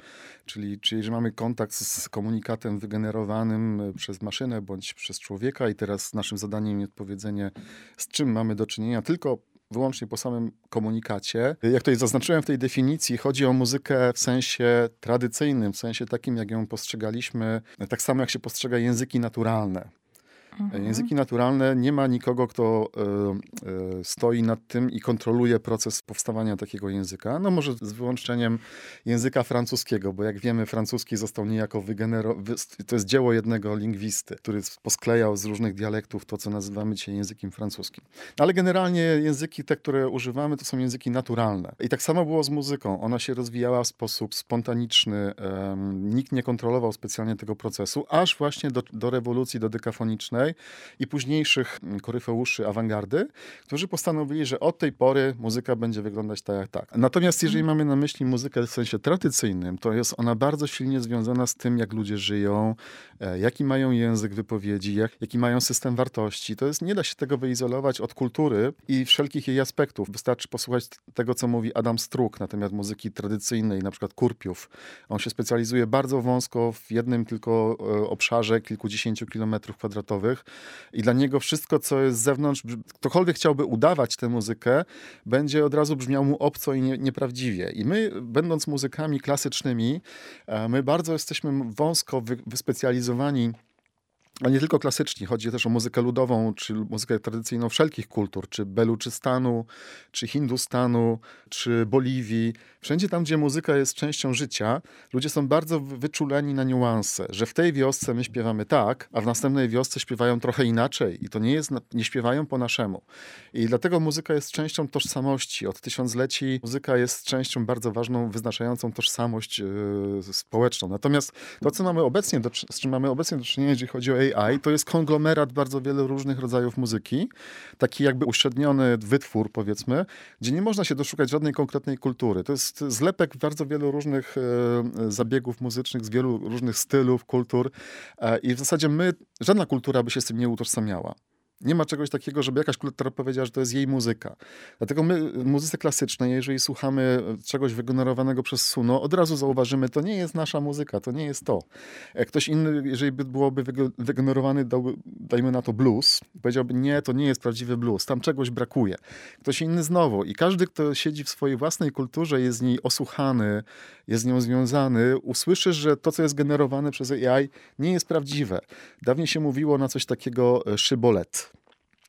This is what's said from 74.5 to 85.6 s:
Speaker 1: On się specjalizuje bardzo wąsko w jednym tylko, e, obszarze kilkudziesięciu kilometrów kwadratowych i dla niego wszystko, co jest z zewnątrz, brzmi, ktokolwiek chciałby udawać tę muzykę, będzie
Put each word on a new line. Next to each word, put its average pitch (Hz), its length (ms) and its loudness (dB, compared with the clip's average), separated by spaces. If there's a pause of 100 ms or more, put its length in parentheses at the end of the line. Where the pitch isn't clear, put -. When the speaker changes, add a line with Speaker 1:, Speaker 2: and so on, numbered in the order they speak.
Speaker 1:
On 107 100 -2
się 117 100 -4
specjalizuje 117 580 0
bardzo 131 340 2
wąsko 123 500 0
w - 200 -16
jednym 117 340 0
tylko, 113 540 0
e, 104 300 0
obszarze 113 520 2
kilkudziesięciu 107 640 -4
kilometrów 110 520 -4
kwadratowych 104 520 -2 (640)
i 113 80 -2
dla 120 120 4
niego 135 260 4
wszystko, 151 400 0
co 143 200 0
jest 131 200 4
z - 20 -2
zewnątrz, 139 420 2
brzmi, 117 200 -8 (100)
ktokolwiek 170 420 2
chciałby 143 300 2
udawać 131 500 4
tę 120 140 -2
muzykę, 120 560 2 (400)
będzie 143 400 2